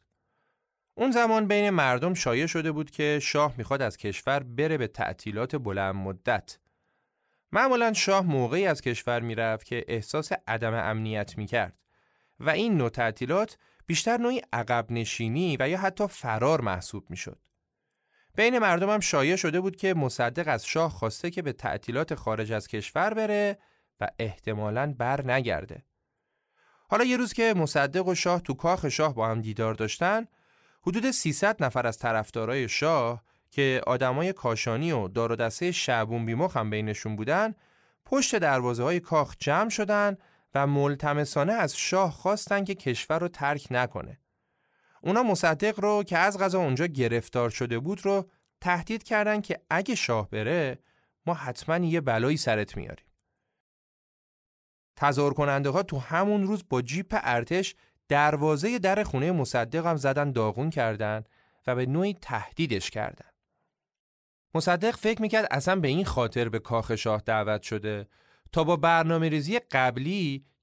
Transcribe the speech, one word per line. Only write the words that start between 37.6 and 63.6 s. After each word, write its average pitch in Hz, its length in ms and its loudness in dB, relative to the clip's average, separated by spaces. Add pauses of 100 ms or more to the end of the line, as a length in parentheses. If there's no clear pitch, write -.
پشت 262 300 2
دروازه‌های 135 640 2
کاخ 156 400 0
جمع 180 300 2
شدن 202 480 0 (380)
و 139 120 2
ملتمسانه 143 880 0
از 185 240 0
شاه 185 340 2
خواستن 196 520 -2
که 190 120 -4
کشور 156 440 -2
رو 175 80 0
ترک 147 440 -2
نکنه. 123 480 -2 (800)
اونا 220 220 2
مصدق 196 560 2
رو 208 240 2
که 175 140 -2
از 196 200 2
قضا 185 220 0
اونجا 147 260 2
گرفتار 120 640 0
شده 117 300 -4
بود 185 260 -6
رو 196 240 0 (320)
تهدید 180 420 -2
کردن 214 380 0
که - 180 -6 (100)
اگه 196 260 0
شاه 110 340 0
بره، 127 500 -2 (460)
ما 170 80 0
حتماً 139 440 -4
یه 170 240 2
بلایی 131 360 2
سرت 107 400 0
میاریم. - 280 -12 (1900)
تظاهر 143 380 2
کننده 143 360 0
ها 180 140 2
تو 139 160 -6
همون 196 480 0
روز 202 220 -2
با 127 120 2
جیپ 160 420 -4
ارتش 123 520 0 (340)
دروازهٔ 151 680 2
در 196 240 2
خونهٔ 143 280 0
مصدق 135 540 0
هم 165 120 2
زدن 139 340 0
داغون 120 380 0
کردن 110 540 -2 (440)
و 123 80 0
به 127 100 0
نوعی 175 360 0
تهدیدش 120 680 -2
کردن. - 400 -8 (1200)